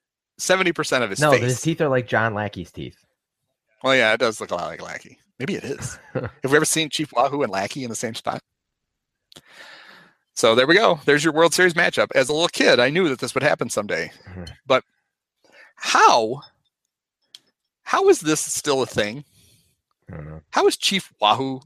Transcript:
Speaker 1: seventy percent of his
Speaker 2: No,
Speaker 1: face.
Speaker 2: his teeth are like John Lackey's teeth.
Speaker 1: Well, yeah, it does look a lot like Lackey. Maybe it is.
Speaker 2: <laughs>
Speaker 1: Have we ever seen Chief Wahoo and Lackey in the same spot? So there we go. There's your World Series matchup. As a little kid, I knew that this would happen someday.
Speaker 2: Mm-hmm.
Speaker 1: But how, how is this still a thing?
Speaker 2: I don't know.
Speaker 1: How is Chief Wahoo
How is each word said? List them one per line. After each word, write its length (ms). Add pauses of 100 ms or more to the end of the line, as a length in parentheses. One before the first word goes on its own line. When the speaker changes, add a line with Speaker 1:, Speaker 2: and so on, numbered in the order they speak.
(380)
Speaker 1:
seventy 340
percent 320
of 60
his 100
Speaker 2:
No, 120
Speaker 1:
face. 100
Speaker 2:
his 180
teeth 200
are 80
like 200
John 260
Lackey's 380
teeth. 240 (880)
Speaker 1:
Well, 140
yeah, 160
it 80
does 200
look 100
a 60
lot 100
like 160
Lackey. 360 (200)
Maybe 180
it 80
is. 420
Speaker 2:
<laughs> 80
Speaker 1:
Have 160 (200)
we 60
ever 80
seen 260
Chief 220
Wahoo 300
and 80
Lackey 340
in 60
the 60
same 180
spot? 280 (1900)
So 200
there 120
we 80
go. 300
There's 200
your 80
World 220
Series 200
matchup. 400
As 140
a 40
little 160
kid, 320
I 100
knew 180
that 100
this 160
would 80
happen 260
someday. 420 (200)
Speaker 2:
Mm-hmm. 140 (220)
Speaker 1:
But 180 (920)
how, 680 (1400)
how 260
is 120
this 200
still 420
a 40
thing? 380 (840)
Speaker 2:
I 60
don't 100
know. 140 (100)
Speaker 1:
How 180
is 80
Chief 440
Wahoo 460